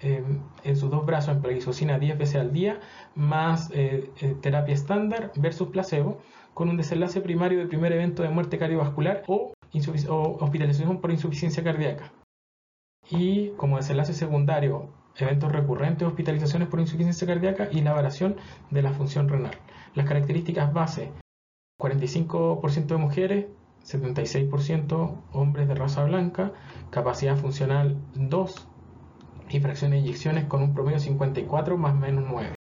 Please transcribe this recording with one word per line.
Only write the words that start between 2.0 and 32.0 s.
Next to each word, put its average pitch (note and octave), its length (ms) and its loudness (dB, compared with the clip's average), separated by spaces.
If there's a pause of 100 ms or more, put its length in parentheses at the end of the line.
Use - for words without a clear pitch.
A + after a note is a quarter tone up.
veces C#3+ 240 0
al - 100 -2
día, G3 280 0 (340)
más, D#3+ 580 0
eh, C3+ 380 0 (100)
eh, C#3 220 0
terapia C#3+ 320 2
estándar G#3 600 0
versus E3 320 0
placebo, F#3+ 500 -2 (340)
con E3+ 160 0
un E3+ 80 2
desenlace E3+ 460 0
primario F3+ 360 2
de E3+ 80 0
primer E3+ 260 2
evento E3+ 300 0
de D#3+ 60 2
muerte E3 300 0
cardiovascular D#3+ 680 0
o G#3 260 0 (180)
insufic-, D3 380 0
o D3+ 340 0
hospitalización D3+ 560 2
por E3+ 100 -2
insuficiencia D#3+ 540 -2
cardíaca. D3+ 480 -2 (1000)
Y F#3+ 480 0
como C#3 180 2
desenlace C#3 380 0
secundario, C#3+ 760 0 (280)
eventos C#3+ 360 0
recurrentes, D3+ 560 0
hospitalizaciones D#3 600 0
por E3 120 0
insuficiencia E3+ 460 0
cardíaca F#3+ 440 0
y D3+ 120 2
la D3 100 4
variación D3+ 440 0 (340)
de C#3+ 100 2
la C#3 120 2
función C#3+ 360 0
renal. C3 240 0 (420)
Las C#3+ 120 2
características D3 680 2
base, D#3+ 400 -2 (680)
cuarenta C3+ 280 0
y - 20 0
cinco E3 540 0
por C#3+ 100 2
ciento D#3 220 0
de D#3+ 60 2
mujeres, F#3 460 2 (360)
setenta - 400 -4
y - 40 -2
seis C#3 220 0
por C#3 140 0
ciento D#3+ 600 0 (100)
hombres C#3+ 360 2
de C#3 60 0
raza C#3 300 0
blanca, F3+ 480 0 (360)
capacidad C3 480 0
funcional C#3+ 640 0 (160)
dos D3 520 -2 (840)
y C#3+ 100 2
fracción C#3+ 300 0
de C#3+ 80 4
eyecciones C#3+ 480 0
con C#3 160 0
un C#3+ 100 4
promedio C#3+ 260 0
cincuenta C#3 420 0
y - 40 -2
cuatro D#3+ 320 0
más D3 180 2
menos C3+ 320 2